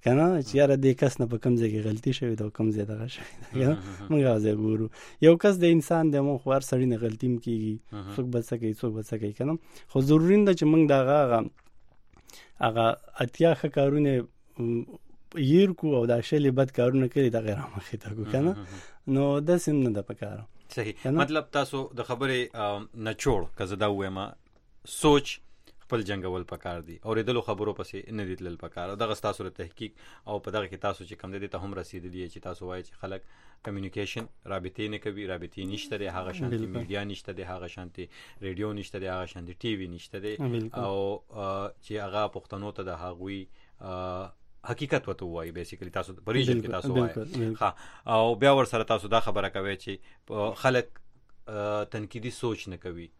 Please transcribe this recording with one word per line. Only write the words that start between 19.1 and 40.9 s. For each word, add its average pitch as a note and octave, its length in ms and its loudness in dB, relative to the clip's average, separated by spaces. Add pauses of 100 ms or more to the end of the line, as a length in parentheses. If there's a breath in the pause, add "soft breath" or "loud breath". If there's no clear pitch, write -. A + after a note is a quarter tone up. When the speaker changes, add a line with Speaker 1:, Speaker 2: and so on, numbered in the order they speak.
Speaker 1:
نو C#3 100 4 (240)
داسې F3 200 4
هم D3+ 180 4
نه - 20 2
ده G#2 120 -2
په G#2+ 120 -10
کاره. G#2+ 340 -10 (220)
Speaker 2:
صحیح. G#2+ 240 -6 (100)
Speaker 1:
که C3 80 -2
نه؟ D#3 80 2
Speaker 2:
مطلب D3+ 240 0 (160)
تاسو C#3 180 -2 (200)
د A#2+ 120 -8
خبرې، B2+ 300 -2 (160)
آم، G#2 400 -4
نچوړ، A2 460 0 (160)
که G#2 80 -4
زه F#2+ 100 -6
دا G#2 160 0
ووایم، F#2+ 280 -2 (680)
سوچ - 540 2 (500 soft breath)
خپل A#2 200 -2
جنګول F#2 400 -4
پکار F2 380 -10
دي. E2 160 -16
اورېدلو A2 380 -2
خبرو G#2 320 -2
پسې G2 440 -12
نه G#2 80 -6
دي F#2 100 -6
تلل F2 280 -10
پکار. F2 260 -10
او G2+ 60 -8
دغه G#2+ 240 -2
ستاسو G2+ 240 -4
د F#2 160 -10
تحقیق G2+ 320 -10 (360 soft breath)
او G#2 120 -6
په G2 120 -10
دغه G2+ 160 -4
کې F#2 160 -12
تاسو G2 220 -4
چې E2+ 160 -16
کوم F#2+ 100 -12
دی، G2 80 -10
دې G2 140 -10
ته G2+ 40 -8
هم G2 160 -10
رسېدلي F2+ 500 -12
یئ E2+ 100 -10
چې - 100 -16
تاسو F#2 240 -10
وایئ F2+ 160 -10
چې - 180 -18
خلک F#2+ 200 -10 (420 soft breath)
کمیونیکیشن، G2+ 640 -8 (260)
رابطې F#2 420 -6
نه G#2+ 40 -8
کوي، G2+ 340 -8
رابطې F2 280 -10 (140)
نشته G#2 240 -8
دی، G2+ 100 -6 (100)
هغه F#2 140 -6
شانتي A#2+ 260 -4
Speaker 1:
بالکل. G#2+ 180 -6
Speaker 2:
میډیا G2+ 260 -6 (100)
نشته G2 220 -12
دی، F#2 100 -10
هغه F2+ 240 -10
شانتي F2+ 400 -14 (360 loud breath)
ریډیو G2 360 -6
نشته G2 200 -10
دی، F#2+ 160 -6
هغه F#2 100 -6
شانتي F2+ 360 -14
ټي A2+ 180 -4
وي F#2 80 -8 (100)
نشته - 220 -14
دی. G#2+ 180 -8
Speaker 1:
بالکل. A#2 420 -4
Speaker 2:
او، G2 420 -4 (100)